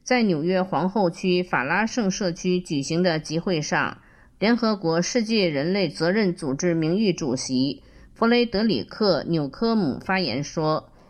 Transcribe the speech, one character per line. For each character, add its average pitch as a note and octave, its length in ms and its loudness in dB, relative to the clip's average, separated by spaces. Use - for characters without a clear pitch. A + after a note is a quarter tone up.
在 B3 180 2
纽 E3+ 220 2
约 F3+ 180 2
皇 F3+ 260 0
后 F#3 220 2
区 F3+ 320 0
法 D#3 220 -2
拉 F3 240 0
盛 G#3+ 240 0
社 F#3 200 -4
区 F3+ 280 -2
举 D3+ 240 -4
行 D#3+ 180 0
的 E3 180 2
集 D#3 200 -4
会 E3+ 200 -2
上， D3+ 380 -2
联 A3+ 180 2
合 A3 200 0
国 E3+ 260 0
世 A#3 220 0
界 G#3 260 2
人 D3+ 240 0
类 F#3+ 160 0
责 E3 220 0
任 G3 240 2
组 C#3 180 -4
织 E3+ 220 0
名 E3 240 0
誉 G#3+ 120 4
主 D3+ 240 -2
席 C3 460 -2
弗 A3+ 140 0
雷 A#3+ 180 4
德 G#3+ 160 -2
里 G3 220 0
克· F#3 440 0
纽 D#3 200 0
科 A3+ 280 -2
姆 E3+ 240 0
发 F#3+ 200 -2
言 C#3 240 -2
说， D#3 480 -4